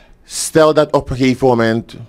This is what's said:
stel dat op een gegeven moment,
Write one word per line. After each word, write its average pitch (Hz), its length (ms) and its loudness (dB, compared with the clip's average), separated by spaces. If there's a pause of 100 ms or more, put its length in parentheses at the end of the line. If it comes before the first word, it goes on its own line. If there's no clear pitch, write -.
(240)
stel - 500 0
dat 151 180 0
op 139 180 -2
een 135 60 -8
gegeven 131 300 0
moment, 113 480 0 (140)